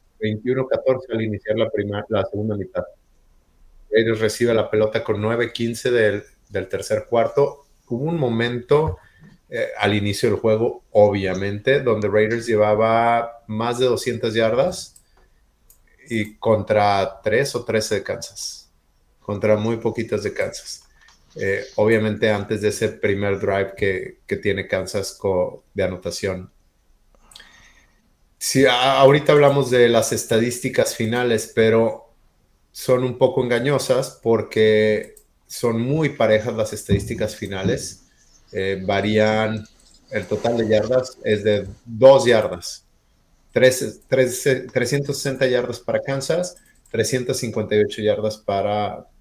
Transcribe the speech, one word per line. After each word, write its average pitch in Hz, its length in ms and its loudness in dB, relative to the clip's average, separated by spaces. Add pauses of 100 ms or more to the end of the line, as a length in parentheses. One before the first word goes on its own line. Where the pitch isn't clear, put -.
(180)
veintiuno 123 480 -2
catorce 127 460 -2
al 110 80 -4
iniciar 107 380 -4
la 110 120 0
prima-, 101 380 -4
la 101 160 -2
segunda 104 320 -6
mitad. 90 260 -8 (1080)
Raiders 113 280 2
recibe 113 340 0
la 107 160 0
pelota 107 340 0
con 104 160 -2
nueve 113 320 -2
quince 117 380 -4
del, 107 320 2 (260)
del 95 200 -6
tercer 104 420 -4
cuarto. 120 560 0 (220)
Hubo 127 160 -6
un 165 140 -4
momento, 120 800 0 (540)
eh, - 180 -4 (100)
al 104 140 2
inicio 104 380 0
del 101 80 0
juego, 110 440 0 (100)
obviamente, 101 880 2
donde 107 280 0
Raiders 110 380 0
llevaba 113 1000 2
más 117 300 -4
de 127 80 2
doscientas 117 460 -2
yardas 120 680 -2 (1080)
y 110 280 -6
contra 104 840 2
tres 127 320 0
o 120 100 -6
trece 107 320 -2
de 98 60 -4
Kansas, - 680 -12 (500)
contra 107 360 0
muy 110 200 -2
poquitas 110 460 -4
de 101 100 -6
Kansas. - 520 -10 (520)
Eh, 101 280 -4 (120)
obviamente 110 540 2
antes 101 320 -2
de 104 60 0
ese 104 200 -2
primer 101 500 -2
drive 98 380 -2
que, 95 500 -4
que 101 100 -4
tiene 98 300 -2
Kansas 95 460 -4
co-, 95 520 -4 (100)
de 98 100 -2
anotación. 92 640 -8 (1900)
Sí, 131 280 2
a-, 127 320 2
ahorita 143 340 6
hablamos 139 380 4
de 120 180 6
las 117 240 2
estadísticas 120 840 0
finales, 117 580 -2
pero 113 540 2 (640)
son 127 320 0
un 123 120 -4
poco 131 280 2
engañosas 127 760 0
porque 107 920 2 (320)
son 117 340 -2
muy 143 280 0
parejas 110 460 2
las 110 180 -4
estadísticas 104 640 -4
finales. 98 720 -6 (440)
Eh, 95 340 -4
varían, 107 800 0 (460)
el 107 160 4
total 117 300 -2
de 110 120 0
yardas 110 540 2
es 104 220 0
de 101 240 0 (160)
dos 120 400 8
yardas. 107 640 0 (640)
Tres, 123 560 2
tres, 127 400 0 (240)
trescientas 139 440 -2
sesenta 131 300 -2
yardas 123 340 -2
para 113 200 -4
Kansas, 160 560 -4 (340)
trescientas 120 480 -2
cincuenta 110 360 -4
y 107 60 4
ocho 101 200 -2
yardas 107 380 -2
para, 101 680 -4 (120)